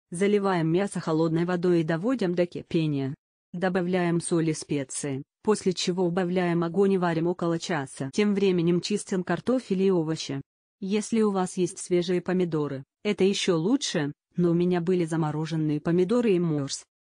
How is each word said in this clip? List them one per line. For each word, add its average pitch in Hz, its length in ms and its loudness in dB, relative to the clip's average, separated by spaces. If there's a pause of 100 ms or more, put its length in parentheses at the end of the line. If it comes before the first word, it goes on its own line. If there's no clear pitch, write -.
(120)
Заливаем 196 560 0
мясо 180 320 0
холодной 160 440 0
водой 175 360 2
и 165 40 2
доводим 180 500 -2
до 175 120 2
кипения. 151 680 -2 (380)
Добавляем 180 680 0
соль 165 300 0
и 156 40 0
специи, 143 680 -6 (180)
после 202 300 0
чего 185 320 -2
убавляем 175 580 0
огонь 190 300 2
и 190 60 2
варим 170 280 0
около 170 320 0
часа. 139 540 -6
Тем 208 220 2
временем 180 460 2
чистим 196 440 -4
картофель 190 580 -2
и 196 80 4
овощи. 156 500 -2 (400)
Если 214 420 0
у 208 100 2
вас 185 240 -2
есть 180 220 -2
свежие 175 420 0
помидоры, 156 640 -2 (180)
это 208 220 0
еще 196 320 2
лучше, 160 560 0 (240)
но 175 140 4
у 165 40 4
меня 175 260 2
были 180 240 0
замороженные 156 760 -2
помидоры 185 520 2
и 175 60 4
морс. 151 460 -2 (360)